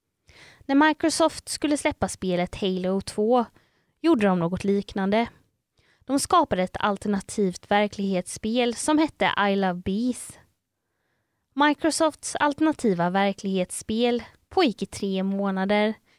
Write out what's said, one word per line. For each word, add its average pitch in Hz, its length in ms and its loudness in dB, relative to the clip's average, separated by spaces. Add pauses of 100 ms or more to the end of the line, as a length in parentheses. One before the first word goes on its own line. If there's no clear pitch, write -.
(600)
När - 160 -2 (120)
Microsoft 311 640 0
skulle 294 280 -2
släppa 285 300 -2
spelet 180 480 -2
Halo 185 460 -2
två 226 440 0 (560)
gjorde 269 260 4
de 185 120 2
något 175 240 -2
liknande. 202 640 0 (800)
De 269 140 0
skapade 277 440 2
ett - 160 -6
alternativt 202 920 -2
verklighetsspel 208 1040 0
som 302 220 0
hette 302 360 0 (160)
I 196 60 2
Love 185 300 -2
Bees. 226 540 -4 (1300)
Microsofts 302 680 0
alternativa 262 760 0
verklighetsspel 196 1120 -2 (260)
pågick 311 320 0
i 196 40 -4
tre 190 380 -4
månader 196 720 0 (260)